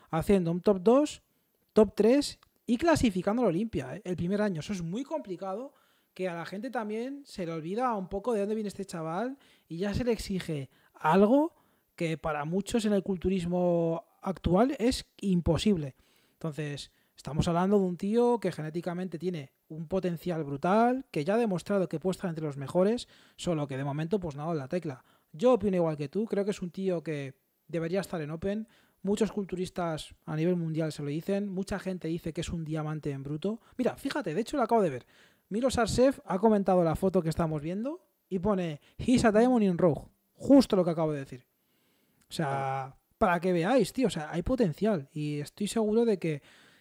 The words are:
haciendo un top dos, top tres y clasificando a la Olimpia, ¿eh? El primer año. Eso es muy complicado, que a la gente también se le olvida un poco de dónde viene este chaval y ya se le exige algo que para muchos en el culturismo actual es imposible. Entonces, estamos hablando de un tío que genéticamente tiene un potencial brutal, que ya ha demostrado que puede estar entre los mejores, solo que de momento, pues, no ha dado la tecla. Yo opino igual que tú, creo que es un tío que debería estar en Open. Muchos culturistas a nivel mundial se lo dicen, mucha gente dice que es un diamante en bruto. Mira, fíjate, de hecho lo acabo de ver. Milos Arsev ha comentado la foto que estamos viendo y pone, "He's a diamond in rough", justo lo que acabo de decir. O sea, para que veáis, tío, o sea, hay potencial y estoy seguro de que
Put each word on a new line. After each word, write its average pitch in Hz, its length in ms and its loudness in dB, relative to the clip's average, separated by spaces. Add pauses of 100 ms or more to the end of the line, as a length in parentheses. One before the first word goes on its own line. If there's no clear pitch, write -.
(100)
haciendo 165 400 2
un 175 100 -2
top 196 220 2
dos, 262 400 4 (500)
top 214 220 4
tres 247 440 2 (280)
y 226 100 0
clasificando 233 640 2
a 233 40 4
la - 40 4
Olimpia, 165 460 -4
¿eh? 196 80 -14
El 180 120 -4
primer 185 260 -2
año. 185 180 -2
Eso 208 120 -6
es 185 100 -6
muy 180 220 -6
complicado, 220 680 -8 (420)
que 185 140 -4
a 170 60 -6
la 165 100 -8
gente 208 260 -8
también 233 540 -6
se - 220 -10
le 165 60 -6
olvida 202 420 -2
un 190 140 -6
poco 196 260 -4
de 202 60 0
dónde 208 140 -2
viene 220 140 -4
este 190 160 -10
chaval 185 540 -6 (280)
y 165 120 -10
ya 202 160 -2
se 247 100 0
le 240 80 2
exige 170 560 -4 (240)
algo 208 640 4 (420)
que 160 220 -2
para 151 260 -2
muchos 196 400 -2
en 214 80 2
el 196 100 2
culturismo 175 1000 0 (160)
actual 196 580 2
es 240 280 0 (160)
imposible. 175 760 2 (380)
Entonces, 147 580 -8 (240)
estamos 147 320 -2
hablando 185 300 2
de 190 80 2
un 180 100 -4
tío 233 440 2
que 180 120 -4
genéticamente 170 640 -8
tiene 160 340 -6 (160)
un 160 200 -10
potencial 175 560 -4
brutal, 214 640 2
que 147 140 -4
ya 190 100 0
ha 226 40 2
demostrado 196 500 0
que 165 100 -4
puede 185 140 -2
estar 180 160 -4
entre 160 160 -6
los 143 140 -6
mejores, 185 500 0 (280)
solo 156 300 -2
que 135 120 -6
de 139 60 -4
momento, 160 360 -2
pues, 156 160 -8
no 147 60 -10
ha 156 40 -6
dado 165 120 -2
la 131 100 -8
tecla. 165 360 -6 (280)
Yo 233 220 4
opino 196 220 2
igual 160 200 2
que 143 140 -6
tú, 214 160 -2
creo 202 180 0
que 202 60 -4
es - 100 -4
un 180 100 -6
tío 185 320 -2
que 143 320 -6 (340)
debería 165 320 -2
estar 180 200 -6
en 147 120 -6
Open. 196 360 -4 (340)
Muchos 202 300 0
culturistas 175 800 -4 (120)
a 156 100 -4
nivel 175 200 2
mundial 160 360 -2
se 156 100 -10
lo 143 60 -6
dicen, 196 400 -2
mucha 190 300 -6
gente 185 300 -6
dice 165 260 -6
que 175 80 -6
es - 80 -6
un 165 140 -6
diamante 151 480 -4
en 135 100 -8
bruto. 156 380 -4 (180)
Mira, - 180 0
fíjate, 262 380 -4
de 190 80 -2
hecho 262 160 -6
lo 254 60 2
acabo 226 180 4
de 170 80 2
ver. 127 160 -8 (420)
Milos 226 300 -2
Arsev 240 480 4
ha 185 120 -2
comentado 196 460 4
la 160 120 2
foto 185 260 2
que 160 60 0
estamos 156 340 -2
viendo 214 380 -6 (280)
y 190 100 -4
pone, 175 420 -2 (180)
"He's 247 260 4
a 220 80 6
diamond 233 320 6
in 185 140 2
rough", 156 300 2 (260)
justo 262 420 6
lo 180 80 4
que 170 60 0
acabo 156 220 0
de 147 80 -4
decir. 131 260 -14 (800)
O - 40 -20
sea, 135 640 -4 (220)
para 175 220 2
que 185 120 0
veáis, 185 400 2
tío, 254 140 0
o 180 40 2
sea, 151 220 -8
hay 165 100 -4
potencial 202 720 0
y 147 280 -4
estoy 170 280 -6
seguro 226 360 2
de 214 140 2
que 156 240 -4 (380)